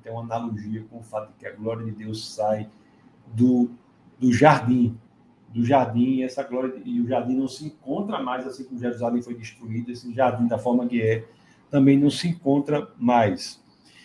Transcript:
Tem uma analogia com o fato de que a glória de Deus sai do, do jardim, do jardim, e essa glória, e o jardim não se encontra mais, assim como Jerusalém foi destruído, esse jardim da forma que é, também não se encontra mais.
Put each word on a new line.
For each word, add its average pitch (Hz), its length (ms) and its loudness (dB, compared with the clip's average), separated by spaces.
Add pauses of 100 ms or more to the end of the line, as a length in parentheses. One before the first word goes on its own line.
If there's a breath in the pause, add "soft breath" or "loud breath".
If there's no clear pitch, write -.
Tem 113 80 -14
uma 113 100 -8
analogia 110 720 -6
com 120 80 -16
o - 20 -18
fato 107 280 -10
de - 100 -20
que - 80 -14
a 101 80 -14
glória 113 300 -6
de 110 60 -6
Deus 107 440 -10
sai 107 340 -2 (640 soft breath)
do, 123 380 4 (480)
do 127 120 4
jardim, 123 640 4 (540)
do 117 160 -2
jardim, 127 520 4
e 127 60 -2
essa 131 200 -6
glória, 127 420 -4
e 120 160 -2
o 117 60 -2
jardim 123 280 0
não 131 120 0
se 151 180 -12
encontra 170 560 -6
mais, 127 240 -6
assim 131 180 -12
como 123 160 -12
Jerusalém 120 440 -2
foi 120 100 -12
destruído, 117 560 -10
esse 120 240 -10
jardim 120 340 2
da 113 120 -2
forma 123 260 0
que 120 160 -2
é, 110 260 0 (440 soft breath)
também 139 260 6
não 143 140 4
se 170 160 -2
encontra 147 720 0
mais. 117 600 2 (460 soft breath)